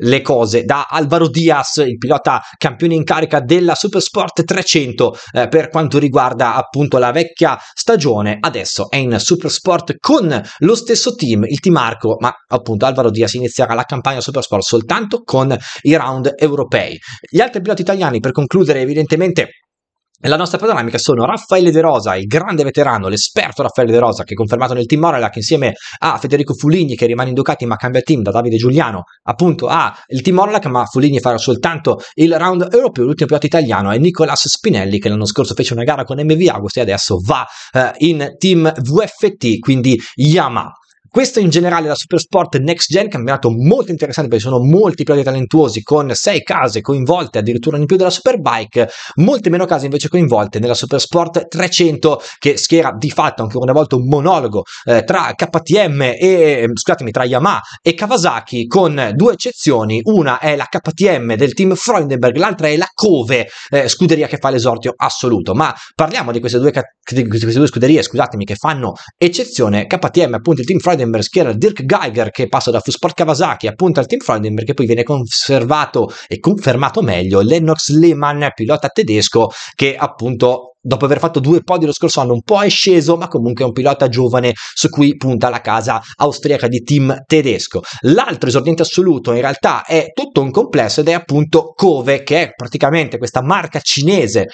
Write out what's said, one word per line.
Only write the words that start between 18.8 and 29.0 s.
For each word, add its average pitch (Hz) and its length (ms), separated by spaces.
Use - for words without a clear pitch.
evidentemente 151 680
la 143 140
nostra 170 220
panoramica, 127 400
sono 120 260
Raffaele 185 460
De 160 100
Rosa, 110 360
il 98 100
grande 156 380
veterano, 127 420
l'esperto - 560
Raffaele 120 300
De 117 80
Rosa, 113 240
che - 80
è 101 40
confermato 120 380
nel 120 120
team 151 180
Orlac 127 320
insieme 127 380
a 156 200
Federico 143 360
Fuligni, 151 420
che 120 100
rimane 127 220
in 127 80
Ducati 135 300
ma 110 100
cambia 127 240
team 131 220
da 120 100
Davide 117 240
Giuliano 120 460